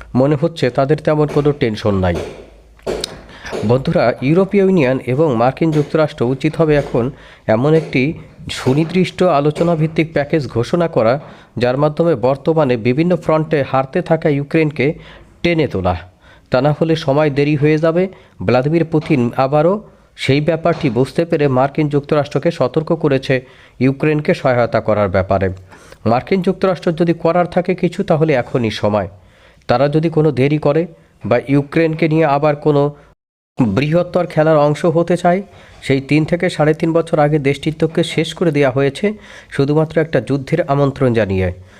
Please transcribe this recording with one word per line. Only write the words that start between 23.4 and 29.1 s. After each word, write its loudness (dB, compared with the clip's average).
ইউক্রেনকে 0
সহায়তা 0
করার 0
ব্যাপারে। 0
মার্কিন 0
যুক্তরাষ্ট্র -2
যদি 0
করার 2
থাকে 0
কিছু, -2
তাহলে 2
এখনই -2
সময়। 0